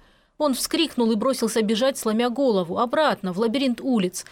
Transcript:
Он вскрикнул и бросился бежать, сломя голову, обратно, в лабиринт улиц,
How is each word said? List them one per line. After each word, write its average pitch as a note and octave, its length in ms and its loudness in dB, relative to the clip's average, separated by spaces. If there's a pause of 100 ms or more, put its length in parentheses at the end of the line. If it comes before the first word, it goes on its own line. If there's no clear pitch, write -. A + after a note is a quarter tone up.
(400)
Он C#4+ 160 2
вскрикнул B3+ 560 0
и A#3 40 2
бросился A3+ 460 0
бежать, A3+ 380 0
сломя A#3 320 0
голову, G3+ 480 0
обратно, A#3+ 520 0
в E3+ 60 -6
лабиринт A#3 420 0
улиц, G#3+ 520 -2